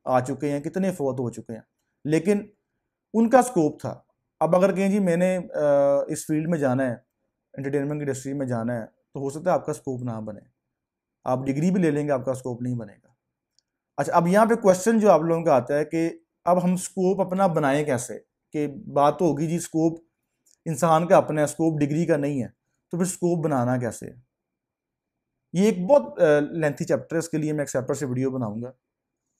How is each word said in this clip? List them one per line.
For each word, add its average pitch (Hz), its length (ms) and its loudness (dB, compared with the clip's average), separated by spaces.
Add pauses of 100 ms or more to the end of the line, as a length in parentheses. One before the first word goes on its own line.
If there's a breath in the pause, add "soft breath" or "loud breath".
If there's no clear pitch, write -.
आ 127 140 2
चुके 139 280 -4
हैं, 143 120 -4
कितने 185 300 -4
फौत 135 280 -4
हो 120 100 -4
चुके 113 240 -12
हैं, 107 100 -14 (420)
लेकिन 160 460 0 (640)
उनका 233 280 6
स्कोप 160 380 0
था। - 280 -12 (340)
अब 160 140 4
अगर 185 200 4
कहें, 196 160 0
"जी, 208 80 2
मैंने, 185 360 2
अ, 175 140 -8 (600)
इस 151 180 -8
फील्ड 160 220 -2
में 175 100 0
जाना 135 240 0
है, 120 220 -6 (520)
एंटरटेनमेंट 143 360 -4
की 147 80 -6
इंडस्ट्री 135 320 -6
में 139 140 -6
जाना 120 260 -4
है", 113 120 -8
तो - 340 -18
हो 135 100 -6
सकता 156 220 -4
है 156 40 2
आपका 143 180 -4
स्कोप 127 280 -8
ना 113 200 -8
बने, 107 200 -14 (840)
आप 131 180 -2
डिग्री 143 280 0
भी 190 80 2
ले 160 120 2
लेंगे, 147 200 -2
आपका 131 220 -2
स्कोप 123 280 -10
नहीं 123 140 -4
बनेगा। - 420 -14 (800)
अच्छा, 147 160 -2
अब 170 140 4
यहाँ 208 200 6
पे 226 80 2
क्वेश्चन 220 440 4
जो 208 100 6
आप 160 120 6
लोगों 165 220 -2
का 156 120 4
आता 143 200 0
है 151 100 0
कि 165 400 -4 (220)
अब 180 120 4
हम 180 160 2
स्कोप 185 460 -2
अपना 185 260 0
बनाएं 151 380 0
कैसे, 123 280 -2 (400)
कि 147 140 -2 (200)
बात 143 320 2
तो 190 60 2
होगी, 147 220 0
"जी, 165 120 -2
स्कोप 165 440 -2 (640)
इंसान 165 380 2
का 175 120 6
अपना 151 240 2
है, 143 60 2
स्कोप 160 300 -2
डिग्री 147 280 0
का 156 120 2
नहीं 143 220 -4
है", 101 140 -6 (380)
तो 175 60 -4
फिर 180 100 -2
स्कोप 175 320 -2
बनाना 127 380 0
कैसे? 117 380 -8 (1400)
ये 202 140 4
एक 180 180 -2
बहुत, 233 320 4
अ, 151 200 6
लेंथी 151 460 -2
चैप्टर 160 300 -2
है, 165 40 0
इसके 160 180 -4
लिए 151 160 -2
मैं 151 80 -2
एक 135 80 -6
सेपरेट 131 280 -4
से 143 80 -6
वीडियो 127 260 -2
बनाऊंगा। 120 420 -8 (680)